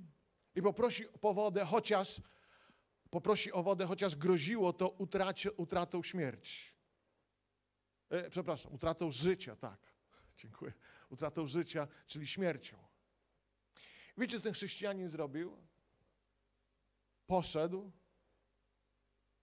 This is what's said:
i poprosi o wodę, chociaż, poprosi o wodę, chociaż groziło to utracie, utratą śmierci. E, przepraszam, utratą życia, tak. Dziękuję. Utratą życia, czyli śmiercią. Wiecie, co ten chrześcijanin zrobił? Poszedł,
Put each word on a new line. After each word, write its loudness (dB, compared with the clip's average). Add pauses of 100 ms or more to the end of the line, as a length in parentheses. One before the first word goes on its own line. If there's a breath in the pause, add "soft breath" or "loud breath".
(540)
i 0
poprosi 4 (180)
o 6
wodę, 2
chociaż, 2 (880 soft breath)
poprosi 2
o 0
wodę, 2
chociaż 0
groziło 4
to 0
utracie, -2
utratą 0
śmierci. -6 (1400)
E, -2
przepraszam, -4
utratą 0
życia, 0
tak. -10 (580 soft breath)
Dziękuję. -12 (360 loud breath)
Utratą -4
życia, -2 (180 loud breath)
czyli -8
śmiercią. -2 (1400 loud breath)
Wiecie, 0
co -6
ten -2
chrześcijanin -4
zrobił? -6 (1700)
Poszedł, 0 (1500)